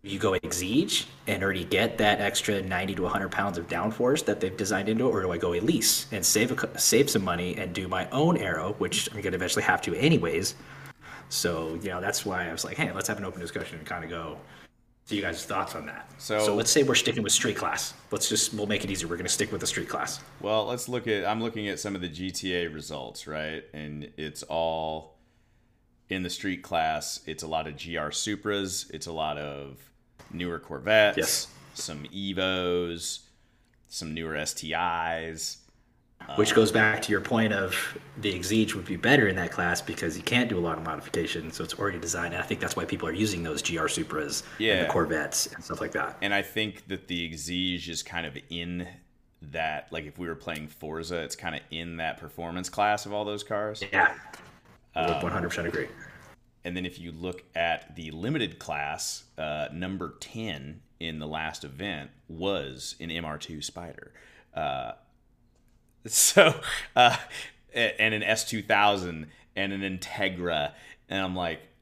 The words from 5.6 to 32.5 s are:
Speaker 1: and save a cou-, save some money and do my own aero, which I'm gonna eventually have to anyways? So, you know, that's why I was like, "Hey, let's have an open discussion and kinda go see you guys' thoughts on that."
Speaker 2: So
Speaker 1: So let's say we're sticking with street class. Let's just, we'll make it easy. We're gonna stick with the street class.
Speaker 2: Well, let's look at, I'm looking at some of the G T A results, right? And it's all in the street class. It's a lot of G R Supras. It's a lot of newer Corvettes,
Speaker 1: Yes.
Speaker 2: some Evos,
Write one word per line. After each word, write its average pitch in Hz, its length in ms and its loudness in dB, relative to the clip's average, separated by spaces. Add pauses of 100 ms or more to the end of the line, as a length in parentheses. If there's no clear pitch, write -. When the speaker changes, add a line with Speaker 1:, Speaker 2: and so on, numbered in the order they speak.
Speaker 1:
and 95 120 -2
save 117 260 6
a - 40 0
cou-, - 220 -4
save 131 320 6
some 98 160 4
money 90 320 0
and 90 160 -4
do 92 160 -2
my 90 220 0
own 156 260 6
aero, 92 400 0
which - 360 0
I'm 107 60 -6
gonna 92 160 0
eventually 90 280 2
have 92 180 4
to 85 140 -2
anyways? 95 600 4 (720)
So, 82 540 0
you 98 80 -4
know, 90 100 -4
that's 98 260 -2
why 90 220 -2
I 80 60 -4
was 82 100 -4
like, - 140 -6
"Hey, 151 160 0
let's 95 160 -2
have 104 80 -2
an 98 80 -6
open 90 160 -8
discussion 85 380 -6
and 76 80 -12
kinda 85 200 -6
go 80 300 -8 (680)
see 104 120 -4
you 98 40 0
guys' 85 220 -4
thoughts - 320 -4
on 76 120 -8
that." - 220 -14 (100)
Speaker 2:
So 107 260 0
Speaker 1:
So 104 100 4
let's 107 160 4
say 147 120 8
we're 127 120 4
sticking 113 280 4
with 101 100 4
street - 240 2
class. - 360 -2 (160)
Let's - 200 0
just, - 240 2
we'll 104 140 -2
make 101 180 0
it 98 60 -2
easy. 90 140 -2
We're 85 120 -2
gonna 87 100 -4
stick - 240 2
with 95 100 -4
the - 60 -2
street - 220 -2
class. - 320 -4 (180)
Speaker 2:
Well, 107 280 2
let's 127 200 -4
look 120 200 -2
at, 101 180 2
I'm 110 160 0
looking 110 260 -2
at 95 140 -2
some 101 140 -2
of 90 60 -4
the 90 60 -4
G 90 240 -4
T 92 240 -2
A 85 120 2
results, 73 600 -10
right? 78 460 -6
And 76 420 -10
it's 78 280 -8
all 80 720 -2 (920)
in 92 160 -2
the 90 60 -2
street 92 320 -4
class. 80 640 0
It's 78 180 -8
a 80 40 -8
lot 78 200 -2
of 76 80 -8
G 82 220 -6
R 76 140 -2
Supras. 101 840 -2
It's 78 140 -8
a 85 40 -8
lot 78 260 -2
of 71 400 -8 (560)
newer 85 260 -4
Corvettes, 101 580 6
Speaker 1:
Yes. - 300 2 (260)
Speaker 2:
some 73 300 -8 (100)
Evos, 90 1040 0 (680)